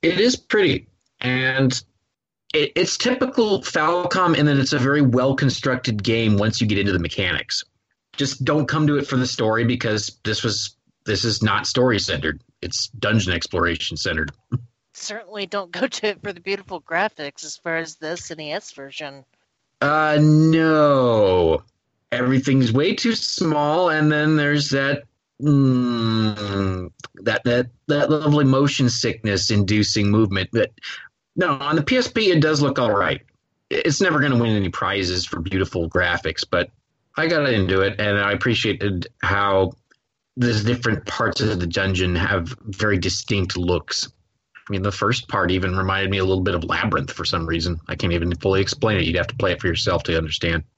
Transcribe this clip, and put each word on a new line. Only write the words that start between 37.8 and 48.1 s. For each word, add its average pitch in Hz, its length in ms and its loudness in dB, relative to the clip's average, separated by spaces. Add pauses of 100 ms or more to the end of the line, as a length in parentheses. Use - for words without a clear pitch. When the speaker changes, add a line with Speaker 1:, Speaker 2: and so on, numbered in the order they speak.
Speaker 1:
it, 101 180 0
and 104 200 0
I 101 120 0
appreciated 101 760 -2 (140)
how 98 520 0 (640)
the 120 160 2
different 113 520 -2
parts - 340 -4
of 107 200 -2
the 87 80 -2
dungeon 92 480 0
have 87 460 -2
very 104 360 -2
distinct 92 580 -2
looks. 90 540 -2 (480)
I - 140 -14
mean, 98 100 -4
the 101 100 -2
first 107 380 -2
part 92 220 0
even 92 260 0
reminded 95 320 -2
me 98 80 0
a 95 80 0
little 92 180 0
bit 92 120 -2
of 82 100 -4
Labyrinth 87 460 -2
for - 120 -10
some 82 220 -4
reason. 82 420 -4
I - 80 -6
can't 85 180 -2